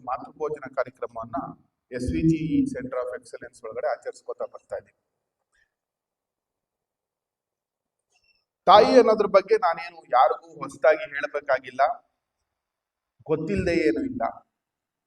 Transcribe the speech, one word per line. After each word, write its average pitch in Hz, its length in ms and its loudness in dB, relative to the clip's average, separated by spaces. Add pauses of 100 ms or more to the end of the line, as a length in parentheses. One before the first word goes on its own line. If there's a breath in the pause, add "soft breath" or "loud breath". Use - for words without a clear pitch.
ಮಾತೃಭೋಜನ 139 680 -10
ಕಾರ್ಯಕ್ರಮವನ್ನ 117 640 -8 (580)
ಎಸ್ 123 80 -8
ವಿ 320 180 -4
ಜಿ 320 160 2 (380)
Center 131 220 -10
of 123 100 -6 (120)
Excellence - 460 -20
ಒಳಗಡೆ 117 220 -8
ಆಚರಿಸ್ಕೊತಾ 120 580 -8
ಬರ್ತಾ - 300 -16
ಇದ್ದೀವಿ. - 220 -16 (3750)
ತಾಯಿ 233 320 8
ಅನ್ನೋದ್ರ 220 280 4
ಬಗ್ಗೆ 190 320 2
ನಾನೇನು 170 460 -4
ಯಾರಿಗೂ 156 500 2
ಹೊಸದಾಗಿ 151 600 2
ಹೇಳ್ಬೇಕಾಗಿಲ್ಲ, 139 680 -4 (1500)
ಗೊತ್ತಿಲ್ಲದೆ 175 440 -2
ಏನೂ 160 340 0
ಇಲ್ಲ, - 180 -6 (840)